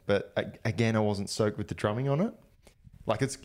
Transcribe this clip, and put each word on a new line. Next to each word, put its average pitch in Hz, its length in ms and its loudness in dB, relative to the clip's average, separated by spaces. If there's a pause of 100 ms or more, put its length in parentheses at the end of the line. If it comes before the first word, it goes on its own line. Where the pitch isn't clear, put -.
But 101 300 2
a-, - 160 -2 (160)
again, 113 260 2
I 110 60 4
wasn't 101 280 0
stoked 104 300 0
with 104 100 -4
the - 60 -4
drumming 123 340 -2
on 139 120 2
it. 226 140 -2 (720)
Like, 110 140 0
it's, 135 240 -2